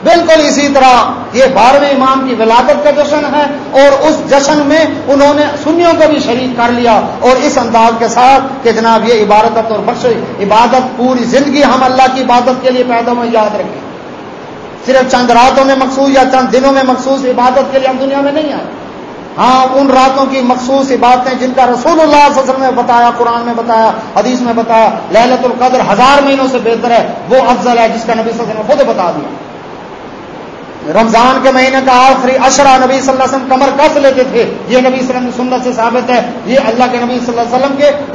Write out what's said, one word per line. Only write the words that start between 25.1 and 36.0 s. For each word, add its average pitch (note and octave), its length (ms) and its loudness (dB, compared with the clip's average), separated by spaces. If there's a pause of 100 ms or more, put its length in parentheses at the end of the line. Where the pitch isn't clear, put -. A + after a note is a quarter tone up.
لیلۃ B3 380 2
القدر B3 400 0
ہزار B3+ 360 4
مہینوں C4+ 260 0
سے B3 120 -2
بہتر A#3 280 -2
ہے، A3+ 120 2 (260)
وہ B3 200 4
افضل A#3 280 0
ہے، A3+ 180 2
جس A3 120 -8
کا A#3+ 60 0
نبی A3 180 -4
صلی A3 100 -6
اللہ A3 100 -6
علیہ G#3+ 80 -6
وسلم - 20 -6
نے G#3+ 80 -8
خود C#4 180 2
بتا F3+ 300 -2
دیا۔ C#3 120 -8 (1700)
رمضان A3+ 460 2
کے C4 80 4
مہینے C4 340 2
کا C4 80 4 (140)
آخری B3+ 280 2 (120)
عشرہ C4+ 260 4 (100)
نبی C4 180 0
صلی C4+ 100 -2
اللہ C4 120 0
علیہ C4+ 120 -2
وسلم C4 140 -6
کمر C4+ 280 2
کس D4 200 2
لیتے C#4 340 2
تھے، A#3 120 0 (240)
یہ A#3 100 0 (100)
نبی C4 120 -2
صلی B3+ 80 -4
اللہ B3 100 -4
علیہ B3 100 -4
وسلم - 20 -4
کی - 80 -10
سنت B3 260 -4
سے B3 100 -4
ثابت A#3 360 -2